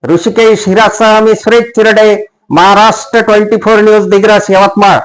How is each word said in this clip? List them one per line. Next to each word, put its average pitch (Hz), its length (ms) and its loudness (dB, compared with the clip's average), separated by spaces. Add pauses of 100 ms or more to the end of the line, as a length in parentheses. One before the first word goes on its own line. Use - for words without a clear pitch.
ऋषिकेश 202 640 -2
हिरासह 214 520 0
मी 220 160 0
सुरेश 226 260 0
चिरडे, 214 640 0 (240)
महाराष्ट्र 202 720 0
ट्वेंटी 214 360 0
फोर 214 220 0
न्यूज, 214 300 2
दिग्रस, 202 400 0
यवतमाळ. 196 560 0